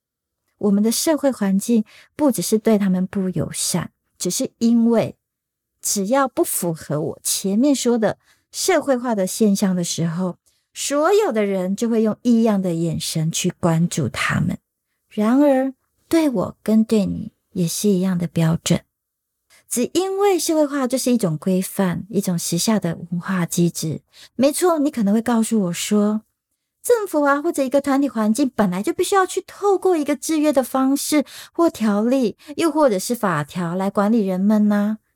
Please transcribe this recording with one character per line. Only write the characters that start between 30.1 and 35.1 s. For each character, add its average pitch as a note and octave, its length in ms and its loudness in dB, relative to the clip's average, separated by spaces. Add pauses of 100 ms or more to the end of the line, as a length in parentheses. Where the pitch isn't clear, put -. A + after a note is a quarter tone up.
制 D#4+ 240 -4
约 D4+ 140 2
的 C4+ 100 2
方 C4+ 340 0
式 D4 280 0 (280)
或 E4+ 160 2
条 G#3+ 360 0
例， B3 320 0 (200)
又 E4 140 0
或 D4 180 2
者 F#3+ 120 2
是 A#3+ 160 -4
法 F3 260 0
条 E3+ 320 -6
来 F#3+ 160 -2
管 G#3 220 0
理 A3+ 120 2
人 F#3 160 -2
们 G#3 300 4
啊。 G#3 280 0 (180)